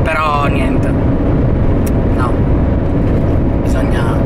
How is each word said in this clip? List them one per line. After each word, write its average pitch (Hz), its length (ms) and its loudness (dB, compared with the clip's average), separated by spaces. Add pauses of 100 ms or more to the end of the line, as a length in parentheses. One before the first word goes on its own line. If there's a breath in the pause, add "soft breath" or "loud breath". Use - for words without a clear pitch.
però 156 440 0
niente, - 460 0 (1200)
no, - 160 -2 (1300)
bisogna. - 640 0